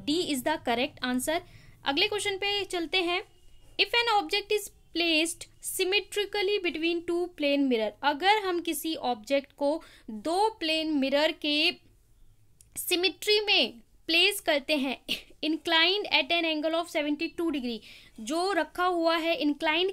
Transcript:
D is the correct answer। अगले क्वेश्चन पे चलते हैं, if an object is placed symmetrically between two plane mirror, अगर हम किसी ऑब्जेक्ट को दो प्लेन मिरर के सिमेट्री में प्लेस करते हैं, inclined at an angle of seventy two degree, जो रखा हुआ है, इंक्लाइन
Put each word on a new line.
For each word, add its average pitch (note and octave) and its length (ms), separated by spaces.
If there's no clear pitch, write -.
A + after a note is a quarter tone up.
D D#4+ 200
is C4+ 140
the D#4 140
correct B3 380
answer। B3+ 340
अगले D#4 220
क्वेश्चन G4+ 300
पे G4+ 260
चलते F#4 380
हैं, F4 200
if G4 140
an A#4 240
object G4+ 340
is G#4 160
placed E4 500
symmetrically G4+ 1000
between E4+ 440
two F4 160
plane C#4+ 300
mirror, A3 200
अगर F4+ 420
हम F4 160
किसी D#4+ 340
ऑब्जेक्ट B3+ 580
को D4 280
दो D#4+ 400
प्लेन D#4+ 340
मिरर C#4+ 380
के D4+ 400
सिमेट्री F#4+ 640
में F#4+ 320
प्लेस F4 320
करते D4+ 380
हैं, C4 200
inclined E4 720
at D4+ 160
an E4+ 140
angle D#4+ 300
of E4+ 140
seventy D4+ 380
two E4+ 140
degree, A#3+ 260
जो E4 340
रखा F4 320
हुआ E4 320
है, E4 180
इंक्लाइन D#4 580